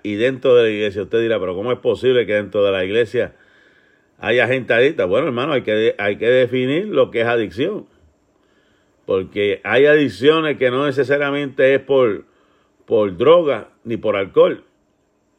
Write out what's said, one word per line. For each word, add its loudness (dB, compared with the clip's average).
y -4
dentro 2
de 6
la 2
iglesia. -4
Usted -2
dirá, -2
"Pero -6
¿cómo -4
es -4
posible 0
que -4
dentro 0
de 2
la -2
iglesia -2
haya 0
gente -2
adicta?". 2
Bueno, 0
hermano, -4
hay 0
que, 0
hay -4
que -4
definir 0
lo -4
que -4
es -2
adicción. -4
Porque -4
hay 2
adicciones 2
que 2
no -2
necesariamente 0
es 2
por, 0
por 0
droga 2
ni -8
por -2
alcohol. 0